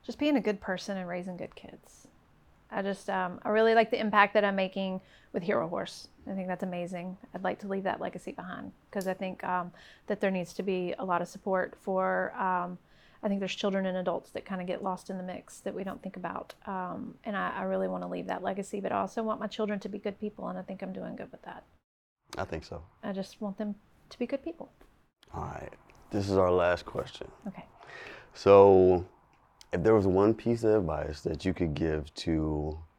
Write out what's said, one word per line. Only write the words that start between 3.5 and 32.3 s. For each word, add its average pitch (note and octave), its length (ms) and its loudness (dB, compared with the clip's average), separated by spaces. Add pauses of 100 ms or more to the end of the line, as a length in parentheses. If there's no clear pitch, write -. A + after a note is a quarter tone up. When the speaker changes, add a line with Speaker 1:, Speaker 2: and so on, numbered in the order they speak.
Speaker 1:
like A3+ 160 6
the - 80 -2
impact G#3 340 6
that G#3 100 6
I'm G3 120 2
making F#3+ 440 -2 (320)
with F#3+ 120 -2
Hero E3+ 240 0
Horse. - 400 -6 (200)
I G3 60 -8
think F#3 140 -6
that's F3+ 160 -4
amazing. F3+ 540 -6 (180)
I'd F#3 80 -8
like F#3 160 -2
to G3+ 80 -10
leave F#3+ 160 -4
that - 180 -2
legacy F#3 300 -8
behind F3+ 400 -12 (180)
'cause F#3+ 180 -2
I F#3 60 0
think, F#3 300 -6
um, F3 280 -2 (360)
that G3+ 140 -2
there G3 100 2
needs F3+ 220 -2
to F#3+ 100 -6
be F#3 340 -2
a F#3+ 80 -6
lot F3 160 2
of F3 60 -4
support - 520 -2
for, F#3 560 0
um, F3+ 440 -2 (420)
I G#3+ 60 -2
think G3 140 0
there's F#3+ 140 -4
children G3 300 0
and F#3 120 -2
adults F3+ 340 -4
that - 120 -8
kinda F#3 200 -6
get F3+ 200 -4
lost F#3+ 280 -6
in F#3+ 60 -6
the F3+ 60 -8
mix F3+ 380 -12
that F#3+ 140 -6
we F#3+ 80 -6
don't F#3 180 -8
think F#3+ 160 -10
about. - 380 -8 (100)
Um, F#3 480 -8 (120)
and G#3 120 -4
I, F3+ 220 -2
I - 40 -4
really F#3+ 240 0
wanna F3+ 200 -6
leave F3 180 -6
that F#3 160 -4
legacy, G3 400 -4
but - 100 -4
I G3+ 60 0
also G3 240 -2
want A3 180 -4
my G#3+ 80 -6
children G#3 340 -4
to G#3 60 -10
be G3+ 120 -8
good G3+ 200 -8
people, G#3 280 -8
and F#3 100 -6
I F#3 60 -10
think F#3+ 180 -10
I'm F#3+ 120 -8
doing - 220 -8
good - 160 -12
with - 120 -20
that. - 200 -14 (760)
Speaker 2:
I F#2 40 -2
think D#2+ 220 -6
so. D2 160 -12 (220)
Speaker 1:
I G3+ 100 -4
just F#3+ 260 -8
want G3 200 -6
them G#3 160 -4 (340)
to - 100 -20
be B3 60 0
good C4+ 180 -6
people. - 280 -12 (600)
Speaker 2:
All E2+ 120 -8
right. C#2+ 300 -10 (360)
This G2+ 180 0
is G2 100 4
our F#2 140 8
last F2 360 4
question. - 420 -8 (180)
Speaker 1:
Okay. - 180 -14 (680)
Speaker 2:
So, F#2+ 720 10 (680)
if F2+ 100 0
there A2 140 6
was G2 100 6
one G2 300 6
piece A#2 280 0
of A2 120 6
advice D2+ 460 -2
that D#2 240 -4
you F#2+ 80 2
could E2 200 0
give D#2 400 -2
to D#2 640 -2 (220)